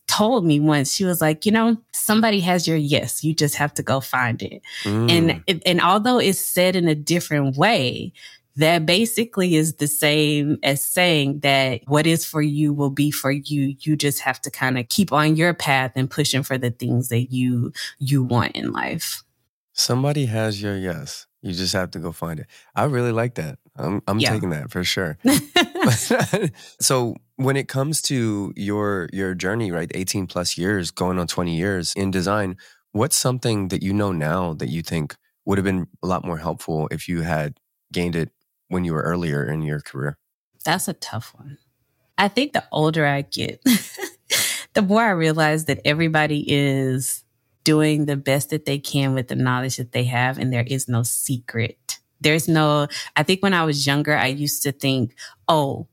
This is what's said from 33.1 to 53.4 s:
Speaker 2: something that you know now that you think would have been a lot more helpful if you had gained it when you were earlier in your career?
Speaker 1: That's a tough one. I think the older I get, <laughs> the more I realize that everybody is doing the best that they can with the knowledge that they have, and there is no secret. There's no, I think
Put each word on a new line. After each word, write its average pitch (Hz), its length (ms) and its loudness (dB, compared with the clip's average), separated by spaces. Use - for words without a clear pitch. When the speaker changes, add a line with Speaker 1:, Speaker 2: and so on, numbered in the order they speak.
Speaker 2:
something 120 520 0
that 90 160 -4
you 95 100 0
know 101 180 0
now 82 440 -2
that 73 140 -6
you 80 120 -4
think 80 340 -4
would 98 140 0
have 95 40 2
been 92 240 -2
a 90 60 -6
lot 92 180 -2
more 85 140 -6
helpful 80 500 -4
if - 180 -8
you 85 140 -2
had 78 380 -4
gained 87 220 -2
it 80 160 -4
when 90 140 -2
you 87 80 -2
were 78 120 -2
earlier 80 420 -2
in 78 160 -4
your 76 180 -4
career? 71 380 -8
Speaker 1:
That's 175 220 -2
a 196 60 -4
tough - 440 -12
one. 139 220 -20
I 202 100 4
think 277 240 -2
the - 200 -4
older 156 340 2
I 143 160 0
get, - 420 -6
<laughs> - 1080 -2
the 220 80 2
more 208 220 4
I 220 80 2
realize 160 540 2
that 139 200 -2
everybody 151 640 2
is 135 720 0
doing 156 420 4
the 143 120 0
best 139 320 0
that 151 160 -4
they 143 140 -2
can 139 340 0
with 131 140 -2
the 135 80 -6
knowledge 127 420 0
that 123 140 -8
they 123 140 0
have, 127 320 0
and 127 140 -2
there 120 140 0
is 131 220 -4
no 120 160 0
secret. - 960 -6
There's 151 280 2
no, 151 400 4
I 151 80 2
think 185 200 0